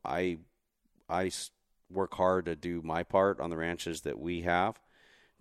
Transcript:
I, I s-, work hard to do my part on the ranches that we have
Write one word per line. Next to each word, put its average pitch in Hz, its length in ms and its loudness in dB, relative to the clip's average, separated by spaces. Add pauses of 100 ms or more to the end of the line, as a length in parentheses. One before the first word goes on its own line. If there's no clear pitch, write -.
I, 87 320 -2 (720)
I 90 180 0
s-, - 240 -8 (380)
work 95 240 -4
hard 92 320 4
to 85 100 -2
do 85 260 -6
my 80 220 -2
part 98 380 4
on 82 80 -4
the 82 80 -4
ranches 82 440 -4
that 67 180 -4
we 85 220 -4
have 87 380 2 (600)